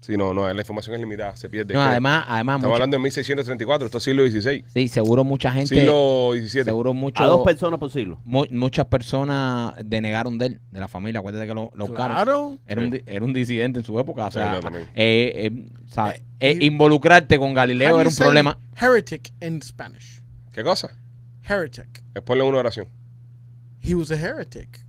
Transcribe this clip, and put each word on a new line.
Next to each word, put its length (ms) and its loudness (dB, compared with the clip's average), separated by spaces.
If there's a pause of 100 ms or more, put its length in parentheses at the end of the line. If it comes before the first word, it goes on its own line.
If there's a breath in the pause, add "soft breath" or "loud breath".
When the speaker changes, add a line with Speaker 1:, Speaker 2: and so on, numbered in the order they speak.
Speaker 1:
Sí, 80 -2
no, 160 0
no, 180 0
la 120 -4
información 320 -10
es 80 -6
limitada, 340 -10
se 140 -16
pierde. 240 -6
Speaker 2:
No, 80 2
Speaker 1:
Es 40 2
que 40 4
Speaker 2:
además, 380 0
además, 260 -2
Speaker 1:
estamos 160 -2
Speaker 2:
mucha 60 2
Speaker 1:
hablando 200 0
de 60 -2
mil 100 -2
seiscientos 320 -4
treinta 180 -8
y 40 -6
cuatro, 180 0
esto 140 -6
es 60 -8
siglo 180 2
dieciséis. 500 0
Speaker 2:
Sí, 160 0
seguro 340 4
mucha 300 0
gente, 160 -2 (120)
Speaker 1:
Siglo 520 4
diecisiete. 320 -2
Speaker 2:
seguro 300 0
mucho, 280 -2
Speaker 3:
A 40 6
dos 180 6
personas 340 0
por 120 -6
siglo. 340 -6
Speaker 2:
mu-, 260 0
muchas 360 -2
personas 880 -2 (100)
denegaron 540 -4
de 80 0
él, 140 -6 (100)
de 100 -12
la 80 -8
familia. 300 -8
Acuérdate 280 -8
que 60 -8
lo, 220 -8
lo 140 -8
buscaron. 280 -4
Speaker 4:
Claro. 500 -2
Speaker 2:
Era 140 -6
un 60 -2
Speaker 1:
Sí. 60 -4
Speaker 2:
di-, 120 -8
era 180 -8
un 120 -2
disidente 460 -2
en 40 -8
su 160 -4
época, 280 -6
o 20 -8
Speaker 1:
Sí, 80 -8
Speaker 2:
sea, 60 -2
Speaker 1:
claro, 180 -2
también. 220 -10 (100)
Speaker 2:
eh, 380 2 (200)
eh, 160 -14 (200)
¿sabe? 340 -6 (180)
Speaker 4:
Eh, 120 4
Speaker 2:
Eh, 100 0
Speaker 4:
y 60 6
Speaker 2:
involucrarte 680 6
con 140 0
Galileo 380 2
Speaker 4:
How 60 6
do 40 6
Speaker 2:
era 80 6
Speaker 4:
you 40 0
Speaker 2:
un 40 -4
Speaker 4:
say 80 2
Speaker 2:
problema. 340 4 (220)
Speaker 4:
heretic 500 0 (120)
in 180 -6
Spanish? 600 -20 (300)
Speaker 1:
¿Qué 120 -8
cosa? 240 0 (580)
Speaker 4:
Heretic. 560 -6 (120)
Speaker 1:
Eh, 80 -10
ponle 220 2
una 160 2
oración. 280 -4 (960)
Speaker 4:
He 120 -2
was 160 -4
a 40 -2
heretic. 760 -10